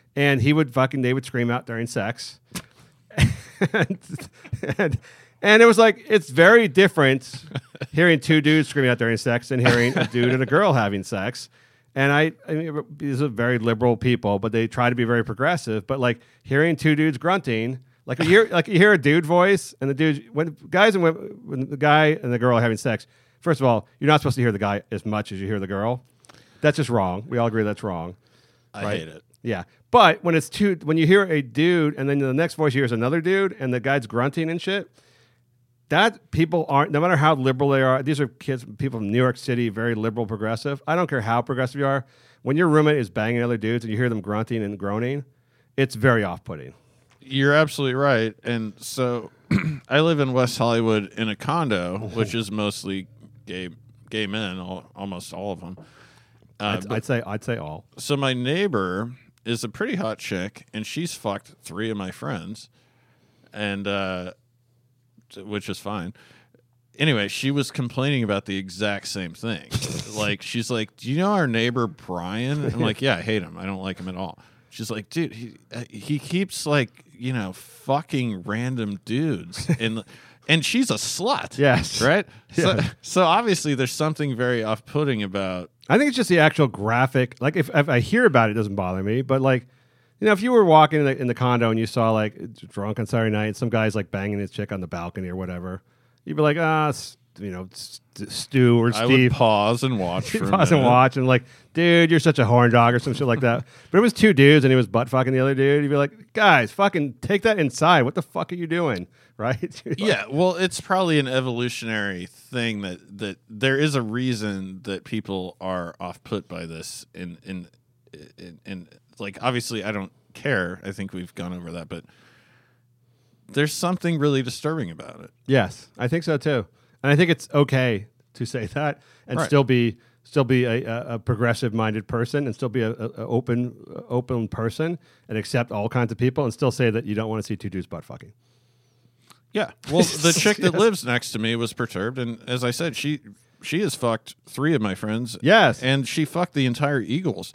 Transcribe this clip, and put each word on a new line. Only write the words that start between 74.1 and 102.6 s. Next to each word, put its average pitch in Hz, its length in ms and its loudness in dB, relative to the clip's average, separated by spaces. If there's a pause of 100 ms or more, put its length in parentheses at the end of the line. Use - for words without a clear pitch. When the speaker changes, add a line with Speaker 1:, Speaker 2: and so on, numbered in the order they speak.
Speaker 2:
all." 92 240 -10 (280)
She's - 220 -12
like, 107 180 -8
"Dude, 160 240 -4
he, 113 220 -16 (180)
uh, 120 160 -12
he 123 300 -6
keeps, 185 480 -4
like, 147 460 -2
you 127 200 -8
know, 101 200 -4
fucking 127 920 -4
random 110 600 -4
dudes." 110 720 -4
Speaker 1:
<laughs> 123 60 -4
Speaker 2:
And, 113 220 -4 (460)
and 156 160 2
she's 247 260 0
a 117 40 2
slut. - 640 -4
Speaker 1:
Yes. 123 440 2
Speaker 2:
Right? 160 240 2 (260)
So, 180 220 2
Speaker 1:
Yeah. - 160 0 (120)
Speaker 2:
so - 200 0
obviously 175 540 2
there's 123 160 -2
something 151 420 -4
very 120 300 -2
off-putting 117 580 -2
about 92 480 -6 (180)
Speaker 1:
I 156 80 4
think 294 120 2
it's 240 80 -4
just 247 120 -2
the 175 120 4
actual 151 260 4
graphic. 120 720 -2
Like, 147 140 -2
if, 165 180 -2
if 143 160 2
I 123 120 4
hear 226 240 2
about 123 240 6
it, 104 40 -2
it - 20 -4
doesn't 104 200 -2
bother 95 300 -4
me. 113 180 -2
But, 131 180 0
like, 131 280 0 (500)
you 208 80 -2
know, 214 60 4
if 196 100 2
you 247 80 0
were 233 140 6
walking 156 340 8
in 147 80 2
the, 135 100 0
in 127 120 -2
the 120 60 -2
condo 120 360 2
and 113 80 0
you 113 80 0
saw, 113 240 0
like, 110 420 -2 (160)
drunk 104 300 -6
on 113 80 -4
Saturday 113 240 0
night 107 160 -2
and 107 100 -6
some 123 140 -4
guy's, 110 240 0
like, 101 160 -6
banging 101 300 -6
his 98 100 -8
chick 104 220 -8
on 98 80 -6
the 87 80 -8
balcony 87 400 -8
or 87 80 -10
whatever, 92 460 -10 (420)
you'd 151 120 -8
be 151 60 0
like, 151 160 2
"Ah, 156 300 0
s-, - 280 -8 (220)
you 98 120 -8
know, 92 220 -10
S-, - 280 -18 (280)
Stu 123 500 4
or 117 160 4
Speaker 2:
I 110 120 -2
Speaker 1:
Steve." 127 240 6
Speaker 2:
would - 80 2
pause 110 440 4
and 131 160 -2
watch 90 360 -4
Speaker 1:
<laughs> - 0 -
You'd 220 60 -2
Speaker 2:
for 95 80 -2
a - 100 -2
Speaker 1:
pause 151 140 4
and 151 80 6
Speaker 2:
minute. 127 100 4
Speaker 1:
watch 127 260 6
and, 131 100 0
like, 127 180 4 (300)
"Dude, 170 360 6
you're 165 100 6
such - 180 4
a 127 60 4
horn 120 260 6